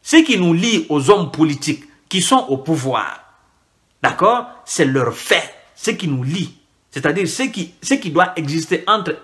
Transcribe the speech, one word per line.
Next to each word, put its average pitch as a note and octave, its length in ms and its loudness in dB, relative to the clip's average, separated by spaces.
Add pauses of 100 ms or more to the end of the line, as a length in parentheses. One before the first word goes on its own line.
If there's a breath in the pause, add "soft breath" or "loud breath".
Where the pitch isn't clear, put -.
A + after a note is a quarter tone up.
Ce - 160 2
qui D4+ 220 6
nous F3 160 4
lie F#3+ 340 0
aux D3 220 2
hommes F3+ 200 4
politiques D3+ 540 -2 (240 loud breath)
qui F3+ 140 -2
sont - 260 2
au C3+ 80 0
pouvoir, C3 640 -4 (840)
d'accord, A3 440 2 (180)
c'est - 220 0
leur C3 260 0
fait, - 420 -2 (200)
ce - 160 -4
qui F#3+ 180 -4
nous C3 140 -2
lie. E3 340 -6 (340)
C'est-à-dire D#3 380 -2
ce - 140 -4
qui, F#3+ 400 -6
ce - 120 2
qui G3 160 -4
doit F3+ 260 2
exister D#3+ 500 -2
entre G3+ 380 -2